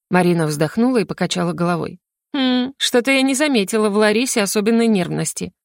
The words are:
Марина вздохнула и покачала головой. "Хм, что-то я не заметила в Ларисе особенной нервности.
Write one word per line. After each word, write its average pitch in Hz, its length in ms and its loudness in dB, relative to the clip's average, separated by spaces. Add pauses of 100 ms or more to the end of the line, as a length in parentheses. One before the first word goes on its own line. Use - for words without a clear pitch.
(120)
Марина 175 340 2
вздохнула 160 540 0
и 185 60 -2
покачала 175 480 -4
головой. 170 460 -4 (340)
"Хм, 254 440 -2
что-то 247 340 0
я 262 120 2
не 269 100 2
заметила 226 560 0
в 196 60 -2
Ларисе 214 480 2
особенной 226 440 2
нервности. 165 640 -2 (140)